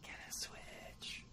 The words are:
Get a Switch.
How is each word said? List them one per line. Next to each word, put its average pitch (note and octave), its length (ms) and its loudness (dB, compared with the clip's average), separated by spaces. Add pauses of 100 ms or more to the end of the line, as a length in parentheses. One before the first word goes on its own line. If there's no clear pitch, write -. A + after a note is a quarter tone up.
Get - 120 -2 (140)
a - 40 2
Switch. - 1000 0